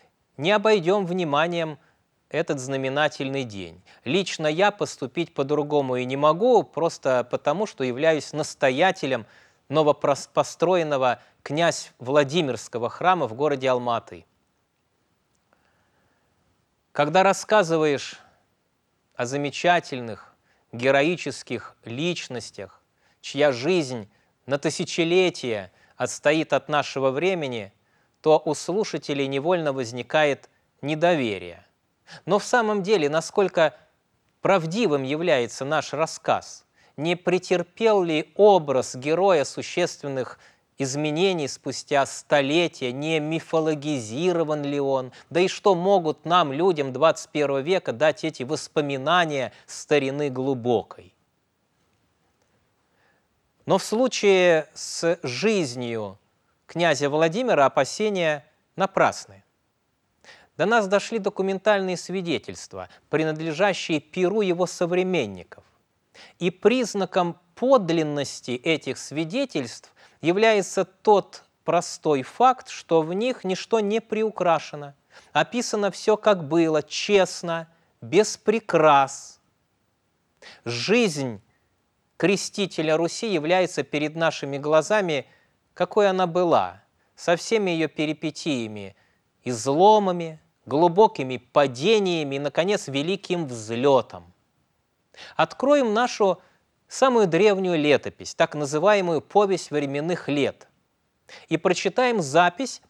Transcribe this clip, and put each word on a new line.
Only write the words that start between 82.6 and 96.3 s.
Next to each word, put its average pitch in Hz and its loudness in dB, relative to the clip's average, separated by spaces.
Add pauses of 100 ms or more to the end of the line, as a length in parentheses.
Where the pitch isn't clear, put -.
Руси 214 -4
является 165 0
перед 151 -4
нашими 147 -4
глазами, 156 0 (460)
какой 202 2
она 185 0
была, 156 0 (320)
со 175 0
всеми 202 -2
её 160 0
перипетиями, 131 -6 (500)
изломами, 165 2 (280)
глубокими 165 2
падениями 147 0
и, 139 -6
наконец, 170 -2
великим 170 -4
взлётом. 117 0 (1080)
Откроем 254 2
нашу 208 0 (480)